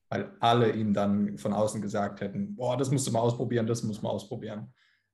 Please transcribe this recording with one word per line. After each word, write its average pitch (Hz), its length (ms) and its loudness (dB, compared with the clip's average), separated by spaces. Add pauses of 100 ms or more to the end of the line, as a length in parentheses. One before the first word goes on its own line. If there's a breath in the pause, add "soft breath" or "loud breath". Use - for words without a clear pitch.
weil 104 300 -4
alle 117 320 6
ihm 107 220 0
dann 101 440 2
von 104 160 -4
außen 107 280 0
gesagt 101 400 -4
hätten, 101 340 -6
"Boah, 123 220 -2
das 131 140 0
musst 139 160 2
du - 40 -2
mal 113 80 2
ausprobieren, 120 480 2
das 117 160 -2
muss 107 180 -4
man 110 100 -2
ausprobieren." 107 640 -8 (400)